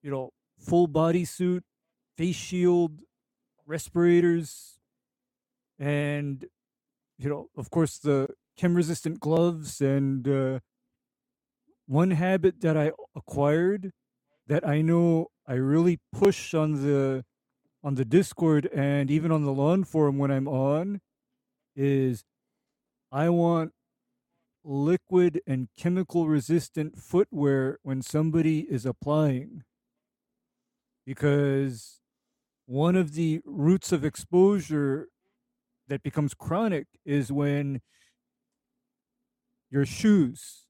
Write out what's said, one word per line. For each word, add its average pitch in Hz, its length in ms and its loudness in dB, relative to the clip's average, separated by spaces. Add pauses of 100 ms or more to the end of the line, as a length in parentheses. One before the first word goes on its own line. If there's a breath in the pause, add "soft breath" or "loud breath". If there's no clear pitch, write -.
you 143 100 -10
know, 131 200 -8 (260)
full 175 300 2
bodysuit, 170 720 0 (560)
face 165 180 -2
shield, 175 640 0 (640)
respirators, 170 1120 2 (1000)
and, 143 680 -4 (720)
you 131 120 -6
know, 147 260 -8
of 131 140 -12
course, 165 280 -2
the 139 300 0 (300)
chem 175 180 2
resistant 165 440 -2
gloves. 165 600 0
And, 135 480 0
uh, 135 320 -2 (1300)
one 165 260 2
habit 180 500 0
that 160 140 2
I 151 160 0 (240)
acquired 170 760 0 (560)
that - 200 0
I 151 140 0
know 165 460 2 (200)
I 135 60 -6
really 151 460 2 (120)
push - 420 0
on 151 300 0
the, 135 400 0 (600)
on 139 120 -4
the 131 100 -2
Discord 156 680 2
and 139 380 0
even 160 200 0
on 156 120 0
the 139 80 -2
lawn 156 320 0
forum 147 340 0
when 139 140 0
I'm 135 160 -2
on 151 540 -2 (720)
is 135 480 0 (880)
I 151 180 0
want 170 420 2 (920)
liquid 170 800 0
and 131 220 -4 (100)
chemical 175 500 -2
resistant 156 720 -2
footwear 143 840 0
when 135 180 -6
somebody 156 600 0
is 123 240 -6
applying. 143 800 -2 (1400)
Because 139 960 -2 (680)
one 151 300 2
of 165 180 0
the 160 300 0
roots 147 480 0
of 151 140 0
exposure 156 1040 0 (800)
that 139 120 -6
becomes 147 320 -2
chronic 190 540 -4 (160)
is 143 260 -2
when 143 520 -2 (1900)
your 139 160 0
shoes - 840 0